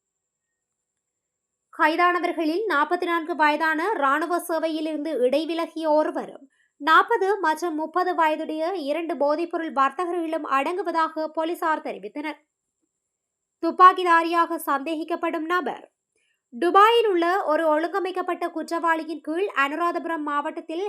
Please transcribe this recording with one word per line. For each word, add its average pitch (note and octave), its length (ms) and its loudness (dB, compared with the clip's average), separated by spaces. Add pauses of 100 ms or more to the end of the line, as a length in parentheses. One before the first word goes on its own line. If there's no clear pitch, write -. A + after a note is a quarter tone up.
(1700)
கைதானவர்களில் E4 920 0
நாற்பத்தி E4+ 400 0
நான்கு E4+ 300 -2
வயதான D4+ 440 2 (120)
இராணுவ D4+ 480 0
சேவையிலிருந்து D#4+ 800 -4
இடைவிலகிய D#4+ 720 -2
ஒருவரும், D4 520 0 (380)
நாற்பது F#4+ 480 4 (100)
மற்றும் D#4+ 360 -2
முப்பது D#4+ 400 -2
வயதுடைய D#4 680 0
இரண்டு D4+ 340 -4
போதைப்பொருள் D#4 580 -2
வர்த்தகர்களும் D#4+ 760 -2
அடங்குவதாக D#4+ 800 -2
போலீசார் D#4+ 580 -2
தெரிவித்தனர். A3 520 -10 (1200)
துப்பாக்கிதாரியாக E4+ 1000 4
சந்தேகிக்கப்படும் D#4+ 840 -4
நபர் F4 380 -4 (720)
துபாயில் G4+ 540 6
உள்ள F4 180 2 (180)
ஒரு D4+ 220 0
ஒழுங்கமைக்கப்பட்ட F4 840 0
குற்றவாளியின் D#4+ 720 -2
கீழ் E4+ 260 -4 (100)
அனுராதபுரம் D#4+ 680 -2
மாவட்டத்தில் D#4+ 640 -4